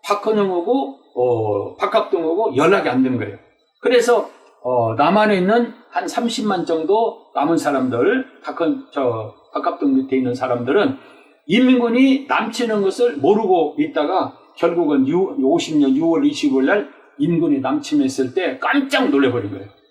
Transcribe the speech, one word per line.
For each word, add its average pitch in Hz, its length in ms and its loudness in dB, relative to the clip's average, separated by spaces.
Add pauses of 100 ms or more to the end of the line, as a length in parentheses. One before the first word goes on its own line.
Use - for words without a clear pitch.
박헌영하고, 208 920 -2 (180)
어, 110 600 -2
박갑동하고 165 800 -2
연락이 170 320 2
안 131 140 0
되는 127 160 0
거예요. 101 200 -8 (420)
그래서, 240 500 2 (320)
어, 120 320 0
남한에 196 440 2
있는 226 340 2 (180)
한 180 160 -6
삼십만 208 600 -4
정도 185 680 0
남은 151 220 2
사람들, 139 680 0 (180)
박헌-, 151 480 -2
저, 117 420 -4 (200)
박갑동 143 420 -2
밑에 131 200 0
있는 123 180 0
사람들은 131 640 0 (500)
인민군이 247 840 2
남치는 220 540 -2
것을 165 340 0
모르고 185 640 2
있다가 156 600 -2 (200)
결국은 165 500 2
유, 175 340 0
오십 156 360 0
년 131 180 4
유월 160 300 2
이십오일 139 400 0
날 202 240 0 (280)
인민군이 151 420 0
남침했을 135 760 -2
때 165 240 -2
깜짝 269 520 0
놀래버린 120 400 0
거예요. - 160 -12 (240)